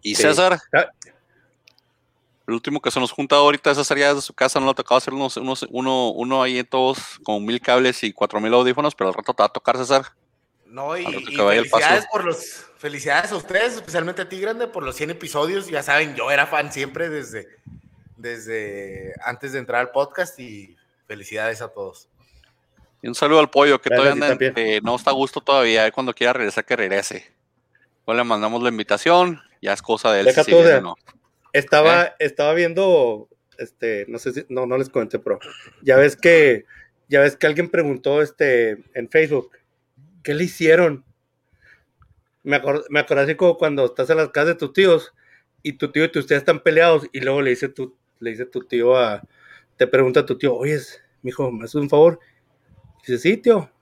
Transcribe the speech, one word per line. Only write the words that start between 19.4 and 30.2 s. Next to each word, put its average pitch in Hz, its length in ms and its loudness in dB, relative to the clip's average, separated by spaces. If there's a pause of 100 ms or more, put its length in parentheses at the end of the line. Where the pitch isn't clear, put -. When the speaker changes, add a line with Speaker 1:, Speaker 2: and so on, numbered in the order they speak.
Speaker 3:
de 135 60 -8
entrar 120 220 -4
al 123 100 -4
podcast 143 480 -6
y 101 380 -20 (320)
felicidades 107 540 -8
a 113 60 -12
todos. - 400 -16 (960)
Speaker 1:
Y 120 60 -10
un 120 60 -10
saludo 151 260 4
al 147 100 2
Pollo, 143 300 4
que - 100 -6
Speaker 2:
Gracias, 123 60 2
Speaker 1:
todavía 139 160 4
anda 143 140 -2 (200)
en, 131 80 -2
Speaker 2:
también. 113 220 -2
Speaker 1:
eh, 104 60 -2
no 117 140 -2
está - 140 -2
a 135 40 0
gusto 135 260 -4
todavía, 113 460 2
eh, 110 60 -2
cuando 127 220 -6
quiera 123 180 0
regresar, 113 320 -4
que 123 120 -2
regrese. 98 560 -6 (720)
Pues 113 120 -2
le 123 80 0
mandamos 113 380 -2
la 123 60 0
invitación, 165 720 0 (220)
ya 101 100 -4
es 101 100 -6
cosa 113 300 0
de 98 80 2